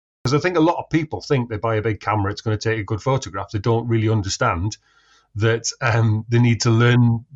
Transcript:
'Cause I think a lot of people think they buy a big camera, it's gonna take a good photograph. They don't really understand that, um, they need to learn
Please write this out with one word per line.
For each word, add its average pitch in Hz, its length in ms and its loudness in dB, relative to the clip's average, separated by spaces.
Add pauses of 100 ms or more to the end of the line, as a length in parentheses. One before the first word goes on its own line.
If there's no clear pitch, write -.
(220)
'Cause 123 120 0
I 147 40 6
think 175 200 0
a - 20 6
lot 160 160 4
of - 140 -10
people 151 320 -2
think 123 260 0
they 113 80 -6
buy 113 200 -2
a 107 60 -2
big 107 180 -2
camera, 104 300 -2
it's - 120 -10
gonna 107 160 -2
take 113 200 -2
a 104 60 -6
good 101 160 -4
photograph. 98 520 -4
They 110 60 -4
don't 117 300 0
really 110 220 0
understand 101 680 -2 (600)
that, 113 340 0 (100)
um, 113 480 0
they 117 120 4
need 117 220 4
to 120 80 2
learn 120 540 4 (120)